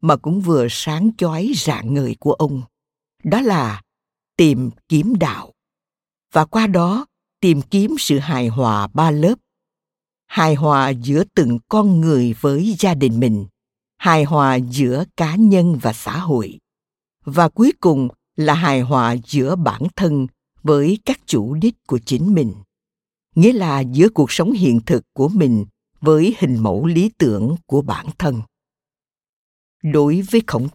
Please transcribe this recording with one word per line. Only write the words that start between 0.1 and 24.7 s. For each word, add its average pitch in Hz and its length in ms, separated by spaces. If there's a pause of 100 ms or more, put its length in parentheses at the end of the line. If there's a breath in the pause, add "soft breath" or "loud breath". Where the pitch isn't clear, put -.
cũng 170 260
vừa 156 280
sáng 165 480
chói 175 380
rạng 131 380
ngời 131 260
của 143 140
ông. 139 280 (640)
Đó 196 180
là 143 400 (560)
tìm 131 320 (180)
kiếm 165 320
đạo. 131 340 (800)
Và 156 120
qua 220 220
đó, 185 380 (340)
tìm 165 220
kiếm 202 380
sự 143 200
hài 139 280
hòa 110 400
ba 160 240
lớp. 156 240 (920)
Hài 160 280
hòa 139 340
giữa 139 340 (100)
từng 233 260 (100)
con 202 320
người 131 400
với 165 380
gia 190 140
đình 131 260
mình, 110 260 (520)
hài 160 260
hòa 143 320
giữa 127 480 (140)
cá 160 180
nhân 185 460
và 110 120
xã - 240
hội, 147 420 (680)
và 156 240
cuối 247 300
cùng 135 280 (280)
là 151 180
hài 143 280
hòa 123 340 (100)
giữa 143 300
bản 139 260 (140)
thân 147 320 (360)
với 151 420
các 262 200
chủ 120 280
đích 180 340
của 123 120
chính 139 340
mình, 135 200 (840)
nghĩa 202 180
là 165 260
giữa 135 300
cuộc 147 220
sống 170 200
hiện 165 340